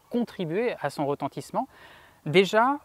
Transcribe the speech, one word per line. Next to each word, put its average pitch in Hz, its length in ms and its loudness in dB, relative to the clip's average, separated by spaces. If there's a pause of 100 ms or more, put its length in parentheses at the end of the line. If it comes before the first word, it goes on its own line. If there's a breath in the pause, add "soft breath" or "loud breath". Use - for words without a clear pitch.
contribué 202 720 -2
à 143 80 -4
son 147 160 -4
retentissement. 143 640 -4 (580 loud breath)
Déjà, 214 580 4